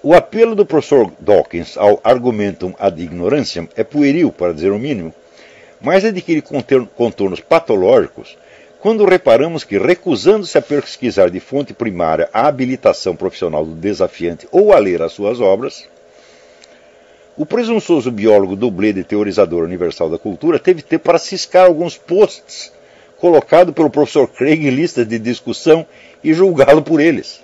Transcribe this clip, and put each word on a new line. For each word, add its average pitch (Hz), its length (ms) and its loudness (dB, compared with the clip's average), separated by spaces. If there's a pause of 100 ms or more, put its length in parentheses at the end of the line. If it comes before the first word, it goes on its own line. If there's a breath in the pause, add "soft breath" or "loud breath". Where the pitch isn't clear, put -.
O 151 120 4
apelo 226 400 2
do 202 100 2
professor 127 560 2
Dawkins 85 560 0
ao 104 260 2
argumentum 107 760 -2
ad 90 240 -4
ignorantiam 87 760 -4
é 110 80 -2
pueril, 143 480 0
para 87 220 -4
dizer 87 180 -2
o 104 60 -4
mínimo, 110 340 -8 (640 soft breath)
mas 190 280 0
adquire 170 340 -2
conter-, 127 460 -2 (100)
contornos 101 440 -2
patológicos 107 1000 0 (420 soft breath)
quando 214 240 0
reparamos 160 580 2
que, 101 140 -6
recusando-se 165 800 0
a 139 60 2
pesquisar 120 680 -2
de 90 100 -6
fonte 135 360 -8
primária 85 580 -2
a 117 140 0
habilitação 127 680 -2
profissional 80 480 -4
do 80 120 -8
desafiante 85 760 -6
ou 208 220 4
a 165 60 6
ler 90 240 0
as 85 100 -4
suas 107 260 -6
obras, 107 480 -2 (1500 soft breath)
o 151 60 -6
presunçoso 208 640 -4
biólogo 101 440 2
dublê 104 380 -2
de 95 100 -6
teorizador 92 600 -2
universal 85 460 -6
da 82 80 -6
cultura 147 400 -4
teve 175 240 0
tempo 160 220 -4
para 170 120 2
ciscar 185 480 0
alguns 165 320 0
posts - 760 -4 (460 soft breath)
colocado 170 560 4
pelo 156 160 0
professor 156 400 0
Craig 156 380 -2
em - 20 0
listas 127 400 -2
de 113 100 -4
discussão 123 680 -2 (360 soft breath)
e 156 120 0
julgá-lo 156 480 4
por 147 180 0
eles. 147 440 -2